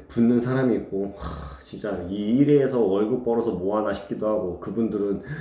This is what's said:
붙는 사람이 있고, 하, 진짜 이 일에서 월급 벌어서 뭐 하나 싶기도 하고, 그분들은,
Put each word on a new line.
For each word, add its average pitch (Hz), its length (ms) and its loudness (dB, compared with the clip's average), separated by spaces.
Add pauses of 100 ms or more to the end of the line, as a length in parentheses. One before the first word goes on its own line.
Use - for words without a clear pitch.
붙는 117 320 4
사람이 127 360 0
있고, 98 400 -6
하, - 460 -12
진짜 101 280 -10 (180)
이 104 280 0
일에서 139 440 6
월급 107 440 2
벌어서 117 280 0
뭐 95 260 -2
하나 104 160 0
싶기도 107 340 -4
하고, 92 320 -2
그분들은, 101 600 -2 (180)